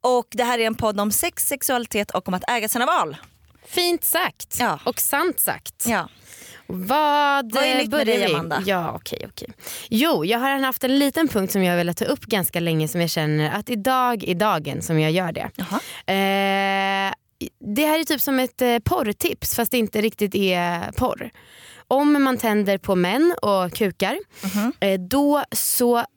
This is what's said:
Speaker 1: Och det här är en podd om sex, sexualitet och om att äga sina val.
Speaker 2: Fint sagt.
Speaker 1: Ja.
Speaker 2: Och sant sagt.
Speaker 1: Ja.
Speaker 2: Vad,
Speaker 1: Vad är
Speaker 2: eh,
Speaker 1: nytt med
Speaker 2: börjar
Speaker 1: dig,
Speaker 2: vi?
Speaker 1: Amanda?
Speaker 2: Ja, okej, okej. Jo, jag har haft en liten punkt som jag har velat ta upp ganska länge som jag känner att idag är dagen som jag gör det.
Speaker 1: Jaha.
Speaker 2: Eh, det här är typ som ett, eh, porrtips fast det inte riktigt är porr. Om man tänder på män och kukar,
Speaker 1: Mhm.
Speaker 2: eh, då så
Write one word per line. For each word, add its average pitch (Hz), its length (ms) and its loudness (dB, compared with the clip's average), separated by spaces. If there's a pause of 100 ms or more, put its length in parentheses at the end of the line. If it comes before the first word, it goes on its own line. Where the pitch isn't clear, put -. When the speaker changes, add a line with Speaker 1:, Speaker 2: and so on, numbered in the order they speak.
(100)
Speaker 1:
Och 247 220 2
det 226 120 -2
här 240 160 0
är 226 80 4
en 220 80 -2
podd 214 240 -2
om 208 120 2
sex, - 360 -2
sexualitet 240 640 -2
och - 160 -2
om 185 60 -2
att 180 160 -4
äga 220 200 -2
sina 240 160 0
val. 214 320 0 (500)
Speaker 2:
Fint 349 360 0
sagt. - 560 -2
Speaker 1:
Ja. 196 240 0
Speaker 2:
Och - 160 -4
sant 302 400 0
sagt. - 480 -4
Speaker 1:
Ja. 190 220 -2 (580)
Speaker 2:
Vad, 277 880 2
Speaker 1:
Vad 269 100 2
är 269 80 2
Speaker 2:
eh, 269 60 2
Speaker 1:
nytt - 0 -
med 285 120 0
Speaker 2:
börjar 277 160 2
Speaker 1:
dig, 220 120 2
Speaker 2:
vi? 185 160 2
Speaker 1:
Amanda? 165 320 -2
Speaker 2:
Ja, 180 300 -2
okej, - 320 -10
okej. - 200 -16 (420)
Jo, 226 360 2
jag 220 140 0
har 269 200 0
haft 262 240 -2
en 262 160 4
liten 285 280 2
punkt 190 260 0
som 196 100 2
jag 180 80 4
har 175 60 2
velat 175 200 0
ta - 80 -2
upp - 200 -2
ganska 190 340 -2
länge 160 280 0
som 170 140 -2
jag 170 80 0
känner 151 420 0
att - 180 -6
idag 247 540 0
är 180 120 -2
dagen 165 460 -2
som 160 180 0
jag 156 120 2
gör 175 200 0
det. - 240 -8
Speaker 1:
Jaha. 185 240 -4 (360)
Speaker 2:
Eh, 196 1000 0 (640)
det 294 100 4
här 311 140 4
är 330 40 -2
typ 302 180 0
som 269 180 0
ett, 254 220 -2
eh, 240 180 4
porrtips - 760 -2
fast 233 160 -2
det 254 60 2
inte 214 240 0
riktigt 214 340 -2
är 175 560 0
porr. - 380 -4 (580)
Om 285 360 4
man 262 140 0
tänder 208 400 2
på 190 180 0
män 220 460 2
och 190 320 0
kukar, 202 440 0 (260)
Speaker 1:
Mhm. 202 360 -2
Speaker 2:
eh, 190 200 2
då 285 520 2
så 240 540 2 (120)